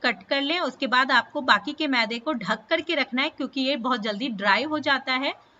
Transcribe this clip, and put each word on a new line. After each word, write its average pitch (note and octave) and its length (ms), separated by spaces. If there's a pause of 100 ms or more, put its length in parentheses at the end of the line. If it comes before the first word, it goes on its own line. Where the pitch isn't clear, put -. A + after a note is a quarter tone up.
कट A#3+ 200
कर C#4 200
लें, D#4 180
उसके C#4 260
बाद B3+ 260
आपको B3 300
बाकी B3+ 300
के D4+ 140
मैदे A#3 320
को D#4 140
ढक A3 380
करके E4+ 240
रखना C4 280
है D#4 80
क्योंकि C#4 300
ये C4+ 160
बहुत A#3+ 240
जल्दी G#3+ 280
ड्राई G3+ 360
हो D#4 140
जाता C4+ 340
है। C#4 220 (240)